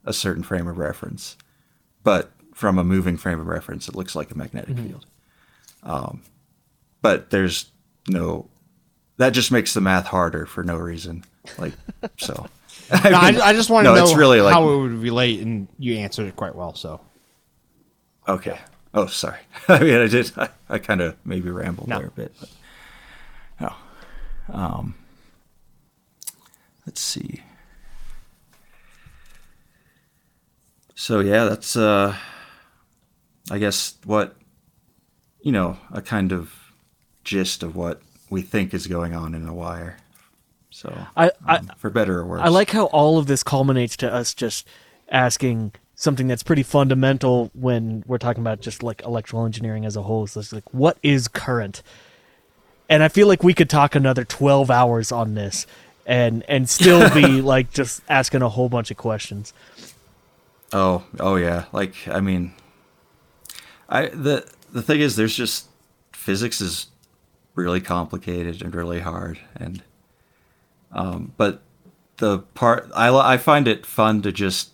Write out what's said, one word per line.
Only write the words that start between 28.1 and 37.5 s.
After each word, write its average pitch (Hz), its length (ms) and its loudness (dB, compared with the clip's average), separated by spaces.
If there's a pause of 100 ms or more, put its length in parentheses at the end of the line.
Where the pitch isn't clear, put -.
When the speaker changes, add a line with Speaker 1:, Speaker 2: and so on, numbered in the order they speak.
Speaker 1:
So, 110 260 -2
yeah, 104 240 2
that's, - 320 -4
uh, 101 380 2 (1300)
I 104 80 -6
guess 101 380 -4 (100)
what, 104 300 -2 (1040)
you 147 100 -2
know, 90 260 -2 (140)
a 101 100 -10
kind 95 300 -2
of 85 220 -6 (680)
gist 98 400 -4